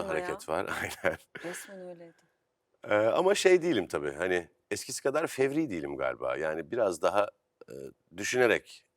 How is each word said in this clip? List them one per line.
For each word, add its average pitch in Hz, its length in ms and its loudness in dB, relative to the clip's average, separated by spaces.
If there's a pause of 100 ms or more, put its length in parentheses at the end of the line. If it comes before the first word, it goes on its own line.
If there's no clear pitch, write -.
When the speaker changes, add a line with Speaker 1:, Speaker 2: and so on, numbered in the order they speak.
Speaker 1:
fırtına 80 160 -2
ya. 76 100 -4
Speaker 2:
hareket - 200 -8
var. 85 180 -2
<laughs> - 380 -6
Aynen. 82 140 2 (260)
Speaker 1:
Resmen 185 440 -12
öyleydi. 170 280 -18 (680)
Speaker 2:
Ee, 104 100 0
ama 113 400 4
şey 185 280 6
değilim 123 260 0
tabii. 73 240 -2
Hani 87 360 0 (220)
eskisi - 320 -6
kadar 147 240 0
fevri 139 440 0
değilim 71 260 -4
galiba. 65 400 -2
Yani 78 340 -4
biraz 104 320 0
daha, 98 280 2 (380)
e, - 60 -14 (420)
düşünerek 104 680 2 (100)